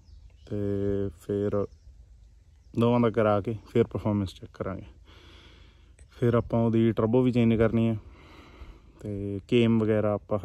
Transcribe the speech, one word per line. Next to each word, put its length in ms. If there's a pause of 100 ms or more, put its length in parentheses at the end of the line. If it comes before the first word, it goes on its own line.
(500)
ਤੇ 60 (680)
ਫਿਰ 400 (1120)
ਦੋਵਾਂ 220
ਦਾ 100
ਕਰਾ 300
ਕੇ 160 (160)
ਫਿਰ 120
ਪਰਫਾਰਮੈਂਸ 500
ਚੈੱਕ 220
ਕਰਾਂਗੇ। 300 (1300)
ਫਿਰ 140
ਆਪਾਂ 260
ਉਹਦੀ 320
ਟਰਬੋ 300
ਵੀ 100
ਚੇਂਜ 220
ਕਰਨੀ 340
ਹੈ 80 (1040)
ਤੇ 480
ਕੇਮ 300
ਵਗੈਰਾ 340
ਆਪਾਂ 320